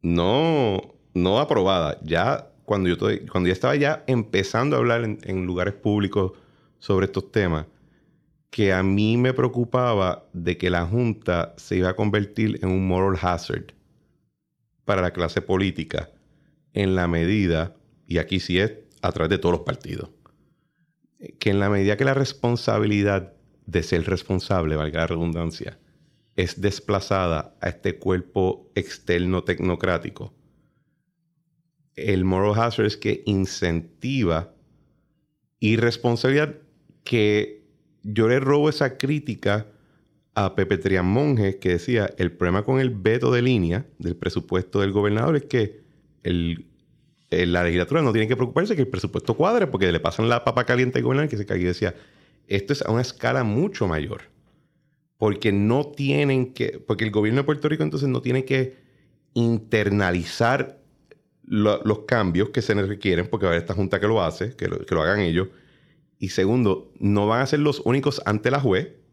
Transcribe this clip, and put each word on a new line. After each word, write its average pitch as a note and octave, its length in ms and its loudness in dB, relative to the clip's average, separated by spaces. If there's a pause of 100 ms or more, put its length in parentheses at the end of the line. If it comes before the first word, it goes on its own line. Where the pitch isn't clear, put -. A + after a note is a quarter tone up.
No, G#2+ 920 0 (180)
no F#2 260 2
aprobada. F#2+ 640 2
Ya E2+ 480 0 (120)
cuando G2 260 0
yo F2 40 4
estoy, G2+ 320 -2
cuando F2+ 220 0
ya F2+ 60 2
estaba C3+ 220 0
ya C#3+ 320 -2
empezando A#2 680 0
a B2+ 40 2
hablar A#2 240 0
en, G#2+ 200 -6
en F#2 220 -4
lugares F2+ 280 -2
públicos G2+ 600 0 (460)
sobre F#2+ 280 0
estos - 240 -6
temas, E2 340 0 (880)
que G2+ 200 2
a F#2 120 2
mí G#2 340 2
me B2+ 160 2
preocupaba B2 1000 0
de F2 240 -4
que F#2 120 -2
la F2 160 0
Junta G#2+ 720 -2
se - 200 -4
iba F#2 120 2
a F#2 60 -4
convertir G#2 680 -2
en F#2+ 80 -2
un F#2+ 180 0
moral F#2 340 2
hazard F2 520 -4 (1120)
para F#2+ 160 2
la F2 100 0
clase F2 300 -2
política F#2 680 -2 (640)
en F#2+ 220 0
la F2 120 0
medida, E2+ 680 0 (320)
y E2+ 120 -2
aquí F2+ 200 -2
sí F2+ 200 0
es G#2+ 140 0 (280)
a F#2 100 -2
través D#2+ 200 -2
de G2 80 2
todos F2 180 2
los - 80 -8
partidos, - 440 -8 (1300)
que - 100 0
en G2+ 100 2
la G2+ 100 2
medida G2+ 280 2
que C3+ 80 2
la C3+ 80 2
responsabilidad G#2+ 1200 0 (320)
de F2 180 0
ser E2 220 0
responsable, F2+ 680 0
valga D2+ 260 -2
la E2 60 0
redundancia, E2 720 -4 (560)
es F2+ 240 -2
desplazada F#2+ 1000 -2
a F2 80 -2
este F2 280 -4
cuerpo F#2 800 -2
externo F2+ 680 -2
tecnocrático, F2+ 880 -2 (1600)
el F#2 300 0
moral G2 360 2
hazard A2+ 260 2
es G2+ 100 -2
que - 280 -4
incentiva F#2 1300 -2 (1040)
irresponsabilidad, A#2+ 960 2 (480)
que G#2 600 0 (400)
yo G#2+ 240 2
le B2 120 4
robo C#3+ 300 2
esa C3+ 280 -2
crítica A#2+ 720 -2 (640)
a G2 220 0
Pepe G2 220 0
Trián F2+ 280 0
Monge, G#2+ 540 2
que F#2+ 100 -2
decía, G2+ 480 0
"El F2 160 0
problema F#2 320 0
con C3 140 0
el C3 100 0
veto A2+ 420 0
de B2 100 2
línea G2 440 2 (140)
del E2+ 180 -4
presupuesto - 640 -2
del G2 100 0
gobernador G#2 460 0
es C#3 80 -4
que A2 360 -2 (420)
el, E2+ 420 -2 (640)
el, F2 240 2
la F2 100 4
legislatura F2 380 2
no C3 100 2
tiene G#2+ 160 2
que B2 80 0
preocuparse E3+ 400 0
que D3+ 60 0
el B2+ 60 2
presupuesto - 500 -4
cuadre, G3+ 300 2
porque F#2+ 240 0
le E2 80 2
pasan E2+ 280 0
la A#2+ 160 0
papa A#2+ 220 0
caliente B2+ 340 0
al A#2+ 40 -2
gobernador", C#3 260 0
que A#2+ 80 -6
se G2+ 80 -6
cae. F#2+ 140 -2
Y F2+ 40 0
decía, F2+ 320 -2 (520)
Esto G2 260 -2
es C#3 80 -4
a - 100 -2
una A2+ 100 2
escala B2 420 -2
mucho A#2 440 0
mayor, D2 360 -4 (960)
porque G#2+ 340 0
no A2 360 2
tienen C#3 680 0
que, - 320 -6
porque A2 200 -2
el A2 60 -4
gobierno G#2+ 300 2
de C#3 40 -2
Puerto D3 240 0
Rico D#3 140 -2
entonces C#3 260 -2
no B2 120 -2
tiene B2+ 240 -2
que C3 300 -2 (580)
internalizar G#2+ 1500 0 (640)
lo, G#2 400 2
los G#2 160 2
cambios G2+ 500 2
que - 120 -2
se G#2+ 120 0
requieren, G2 560 0
porque G2 160 -2
va F2+ 60 4
a - 20 4
haber E2+ 100 0
esta F2+ 100 -6
junta F#2+ 260 0
que G2+ 80 0
lo A2 160 2
hace, F2 320 -4
que - 120 -6
lo, - 180 -6
que - 100 -2
lo D#2+ 60 2
hagan F#2+ 200 2
ellos. F2+ 260 0 (720)
Y F#2+ 100 -4
segundo, G2+ 680 0
no G2+ 280 2
van A2+ 140 2
a C3+ 40 0
ser C#3+ 140 0
los D3 220 0
únicos C3+ 440 0
ante G#2+ 260 0
la C#3 80 0
juez B2+ 340 0 (200)